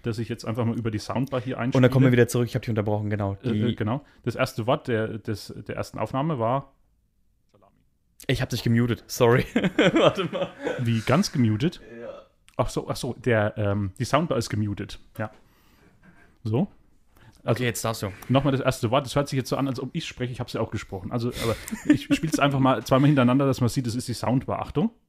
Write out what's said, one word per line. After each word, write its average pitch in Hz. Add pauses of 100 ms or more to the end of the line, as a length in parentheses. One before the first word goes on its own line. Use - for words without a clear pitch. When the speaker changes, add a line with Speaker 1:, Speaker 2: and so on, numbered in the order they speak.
Speaker 1:
das 113
ich 113
jetzt 120
einfach 117
mal 113
über 113
die 107
Soundbar 127
hier 127
einspiele. 127
Speaker 2:
Und 123
dann 123
kommen 131
wir 127
wieder 120
zurück, 120
ich -
hab 113
dich -
unterbrochen, 104
genau. 101
Speaker 1:
Äh, 120
Speaker 2:
Die 107
Speaker 1:
äh, 120
genau. 117 (180)
Das 117
erste 110
Wort 143
der, 110
des, - (140)
der -
ersten -
Aufnahme 131
war 123 (800)
Salami. - (540)
Speaker 2:
Ich 123
hab 120
dich 120
gemutet, 117
sorry. 123
<laughs> 202
Warte 180
mal. 277 (300)
Speaker 1:
Wie, 117
ganz 156
gemutet? 117 (180)
Speaker 2:
Ja. 117 (480)
Speaker 1:
Ach 120
so, -
ach 131
so, 123
der, 107
ähm, 101
die 127
Soundbar 156
ist 113
gemutet, 101 (180)
ja. 110 (1120)
So. 120 (760)
Also 127
Speaker 2:
Okay, 127
jetzt -
darfst 113
du. 101 (160)
Speaker 1:
nochmal 135
das 135
erste 123
Wort. 135
Das 110
hört 147
sich 135
jetzt -
so 143
an, 139
als 123
ob 131
ich 165
spreche. 123
Ich 113
hab's -
ja 107
auch 110
gesprochen. 98
Also, 120 (120)
aber 113 (300)
ich -
spiel's 165
einfach 139
mal 127
zweimal 139
hintereinander, 135
dass 131
man 120
sieht, 123
das 110
ist 123
die 117
Soundbar. 110
Achtung. 202 (180)